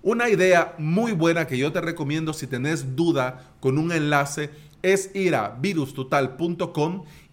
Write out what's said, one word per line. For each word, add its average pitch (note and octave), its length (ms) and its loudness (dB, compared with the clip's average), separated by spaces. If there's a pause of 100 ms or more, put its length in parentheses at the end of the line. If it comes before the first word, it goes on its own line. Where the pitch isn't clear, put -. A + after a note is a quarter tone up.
Una A#3 260 2
idea F3+ 480 4
muy F#3 360 0
buena E3 340 2
que B2+ 100 -4
yo C#3 140 0
te E3 100 -2
recomiendo D#3+ 520 -4
si C#3+ 120 -10
tenés C3 500 -4
duda C3+ 680 0
con C3+ 160 2
un E3 140 0
enlace D3 600 0 (320)
es F#3+ 320 2
ir F#3 180 2
a A2+ 260 -2
virustotal C#3 760 -2
punto F3 360 -4
com E3+ 320 -2 (300)